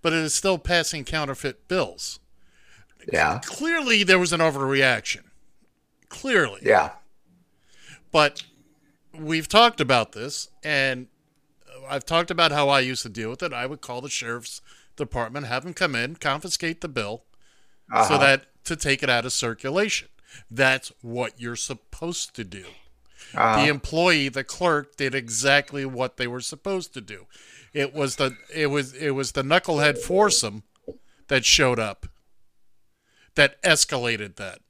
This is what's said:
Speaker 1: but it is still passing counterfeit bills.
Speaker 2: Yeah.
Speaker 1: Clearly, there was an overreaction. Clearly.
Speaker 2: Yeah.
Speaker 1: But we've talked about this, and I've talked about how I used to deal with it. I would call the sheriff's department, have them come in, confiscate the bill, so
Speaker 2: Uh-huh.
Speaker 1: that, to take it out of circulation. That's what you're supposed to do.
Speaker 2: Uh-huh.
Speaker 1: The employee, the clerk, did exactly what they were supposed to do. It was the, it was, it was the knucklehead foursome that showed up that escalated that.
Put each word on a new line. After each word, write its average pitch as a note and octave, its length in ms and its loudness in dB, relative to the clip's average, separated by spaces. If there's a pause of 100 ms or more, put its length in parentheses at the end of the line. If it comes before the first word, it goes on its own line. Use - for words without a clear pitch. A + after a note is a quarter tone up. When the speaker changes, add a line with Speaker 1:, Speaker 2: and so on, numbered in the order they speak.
Speaker 1:
but E3 120 0
it E3 60 2
is D#3 140 -2
still F#3+ 240 0
passing E3 460 -2
counterfeit C#3+ 640 -6
bills. - 520 -4 (920)
Speaker 2:
Yeah. D#2+ 320 2
Speaker 1:
Clearly, C4+ 600 0
there F#3 140 6
was F3 120 0
an E3+ 80 -2
overreaction. C3+ 840 2 (840)
Clearly. D#3+ 560 0
Speaker 2:
Yeah. F#2 280 4 (1200)
Speaker 1:
But D3 300 2 (680)
we've D#3+ 360 -4
talked A3+ 320 6
about B2 320 2
this, B2+ 340 -10 (160)
and C3+ 440 -2 (840)
I've C#3 160 -6
talked E3+ 260 0
about E3+ 220 2
how C#3+ 160 2
I C#3 100 4
used B2+ 240 -2
to A#2+ 60 -10
deal A2 220 -8
with - 120 -10
it. E3 80 -6
I B2 140 -6
would C#3 160 -10
call B2 180 -10
the C#3 100 -12
sheriff's A#2 520 -8 (340)
department, A#2+ 520 -6
have B2+ 180 -4
them F3+ 80 -10
come E3 200 0
in, B2 220 -4
confiscate D#3+ 640 -4
the - 80 -8
bill, A#2 380 -6 (680)
so A2 80 0
Speaker 2:
Uh-huh. C#3 200 4
Speaker 1:
that, C3+ 260 4 (180)
to E3 140 -6
take C#3 260 0
it C3+ 60 0
out A#2+ 160 2
of B2+ 80 -6
circulation. C#3 720 -2 (440)
That's C3 400 2 (100)
what A#2+ 380 -8
you're A#2 160 -8
supposed - 800 -10
to A#2 80 -10
do. F#2 220 -14 (680)
Speaker 2:
Uh-huh. A2 300 4
Speaker 1:
The D3 60 4
employee, D3+ 580 2
the C3+ 160 -6
clerk, D3+ 540 -2
did C3+ 180 -2
exactly C#3 680 0
what B2+ 320 -4
they B2 100 -4
were B2 140 -8
supposed F#3 540 -8
to C3 60 -10
do. F#2+ 240 -18 (480)
It C#3 200 -2
was C#3+ 240 -2
the, C3 180 0 (180)
it D#3 140 0
was, C3+ 280 -2
it C#3+ 160 -2
was C3+ 200 -2
the C3+ 120 -2
knucklehead D3+ 540 4
foursome F3+ 680 2 (680)
that C3 160 2
showed B2+ 340 6
up G#2+ 280 -6 (1300)
that C#3+ 280 4
escalated A#2+ 720 0
that. F#2+ 240 -14 (100)